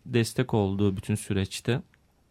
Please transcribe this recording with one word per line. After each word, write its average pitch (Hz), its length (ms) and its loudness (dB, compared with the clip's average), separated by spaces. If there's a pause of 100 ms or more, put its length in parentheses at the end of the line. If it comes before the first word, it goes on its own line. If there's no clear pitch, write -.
destek 120 480 0
oldu 98 420 2
bütün 107 180 -2
süreçte. 104 640 -2 (500)